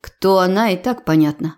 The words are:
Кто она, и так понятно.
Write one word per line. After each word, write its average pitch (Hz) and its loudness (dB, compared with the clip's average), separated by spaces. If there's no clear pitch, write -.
Кто - 0
она, 190 0
и 180 0
так 247 -6
понятно. 156 0